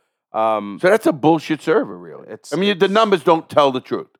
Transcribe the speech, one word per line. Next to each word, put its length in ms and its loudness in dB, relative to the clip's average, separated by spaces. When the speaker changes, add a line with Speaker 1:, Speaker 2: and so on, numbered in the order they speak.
Speaker 1:
Um, 440 -2
Speaker 2:
So 80 4
that's 160 2
a 60 4
bullshit 500 0
server, 340 -2
really. 320 -18
Speaker 1:
It's, 240 -16
Speaker 2:
I 40 -6
mean, 220 0
the 80 -2
Speaker 1:
it's 80 -4
Speaker 2:
numbers 280 2
don't 260 2
tell 220 2
the 100 -4
truth. 280 -8